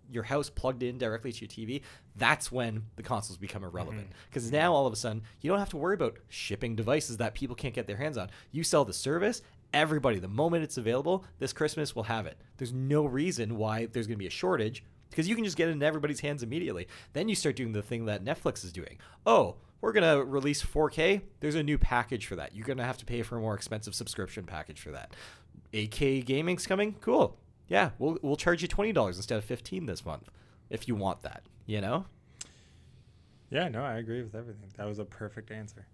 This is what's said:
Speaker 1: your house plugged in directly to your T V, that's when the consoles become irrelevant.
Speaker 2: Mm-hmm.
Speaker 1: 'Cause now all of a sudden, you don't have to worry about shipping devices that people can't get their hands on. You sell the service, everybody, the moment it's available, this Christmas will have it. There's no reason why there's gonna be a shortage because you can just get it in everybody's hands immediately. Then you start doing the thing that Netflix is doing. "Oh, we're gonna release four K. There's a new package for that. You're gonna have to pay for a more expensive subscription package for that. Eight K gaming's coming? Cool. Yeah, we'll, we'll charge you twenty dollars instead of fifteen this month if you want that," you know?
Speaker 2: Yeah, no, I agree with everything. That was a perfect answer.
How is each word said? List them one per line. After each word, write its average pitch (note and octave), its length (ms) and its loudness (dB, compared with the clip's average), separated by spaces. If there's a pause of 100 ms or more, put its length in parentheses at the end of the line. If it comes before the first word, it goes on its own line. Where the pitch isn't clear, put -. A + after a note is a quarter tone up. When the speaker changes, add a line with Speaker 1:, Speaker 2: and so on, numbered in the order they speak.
Speaker 1:
your A#2 140 -4
house C#3+ 260 0
plugged B2+ 340 -2
in B2 140 -4
directly A#2 360 -2
to - 80 -10
your G#2+ 80 -12
T A2+ 160 -10
V, C3 160 -4 (340)
that's A#2+ 340 4
when A2+ 360 0 (100)
the - 80 -12
consoles G2+ 340 -4
become G2 260 -8
irrelevant. F2+ 460 -8
Speaker 2:
Mm-hmm. - 220 -20
Speaker 1:
'Cause A#2 200 -4
now D#3+ 220 4
all C#3 140 6
of A#2 60 2
a - 20 -6
sudden, A2 260 -4 (200)
you C#3+ 80 -2
don't G3 100 4
have G3+ 120 -2
to E3+ 60 -6
worry F3 180 2
about C3+ 220 0 (120)
shipping A2+ 480 -4
devices A#2+ 400 0
that A2 160 -2
people B2 240 -6
can't D3+ 160 -4
get A#2 140 -4
their G2+ 100 -6
hands C#3+ 200 -4
on. F#2+ 120 -4 (220)
You D#3+ 120 -4
sell D3+ 220 6
the G2 80 -6
service, F3 480 0 (320)
everybody, D3 460 4
the F#2 100 -6
moment D#3+ 340 2
it's - 140 -6
available, C#3 480 2 (140)
this C3 120 -2
Christmas D3+ 420 0
will A2+ 100 -4
have A2 220 -2
it. D2 120 -10 (180)
There's A#2+ 160 -6
no C3+ 340 4
reason B2+ 520 0
why A2 300 0
there's A2 200 -2
gonna A2 100 -4
be F#2+ 100 -4
a - 20 -6
shortage A#2 560 0 (240)
because D#3+ 180 0
you A3 80 2
can A3+ 80 -2
just F#3 140 -2
get E3 120 4
it - 20 2
in D3+ 120 0
everybody's D3+ 360 2
hands C#3+ 240 -2
immediately. A#2+ 440 -4 (260)
Then G#3 160 0
you G3+ 60 4
start D3 200 2
doing B2 160 -2
the G#2 100 0
thing A2+ 240 -4
that G#2 200 -2
Netflix C#3+ 400 -2
is F2+ 60 -8
doing. E2+ 260 -12 (280)
"Oh, D#3+ 300 8 (260)
we're A3 120 2
gonna D#3+ 300 8
release C#3 380 2
four D3+ 280 2
K. F#3 320 4 (180)
There's D3+ 160 0
a E3+ 80 2
new D3 140 2
package A#2+ 480 4
for G2+ 100 -6
that. C#2+ 200 -10
You're G#2+ 120 -10
gonna C3 180 -2
have B2 120 -4
to - 80 -16
pay A#2+ 160 -2
for A2+ 160 -4
a - 40 -2
more A2 140 0
expensive G#2+ 400 -6
subscription G2 500 -6
package D#2 360 -10
for - 100 -12
that. B1+ 240 -12 (580)
Eight G#2+ 180 -2
K C3+ 300 2
gaming's D#3 460 0
coming? G#3 340 0
Cool. - 360 4 (300)
Yeah, F#3 320 4
we'll, D#3 220 0
we'll C#3+ 160 2
charge F3 240 2
you F3 60 0
twenty G#3 240 2
dollars G#2 260 2
instead G#2 200 -2
of G#2 80 -2
fifteen E3+ 400 -6
this F#2 200 -6
month D2+ 240 -8 (400)
if - 180 -6
you A#2+ 80 0
want F#2+ 280 -2
that," - 200 -12 (220)
you G#2+ 160 -2
know? B2 240 -2 (1400)
Speaker 2:
Yeah, D#3 200 0
no, A#2 140 -4
I B2 140 -4
agree A#2 260 -4
with G#2+ 120 -12
everything. G#2+ 420 -12
That G#2 100 -6
was G#2 120 -6
a G#2 60 -6
perfect G#2+ 460 -12
answer. G#2+ 420 -12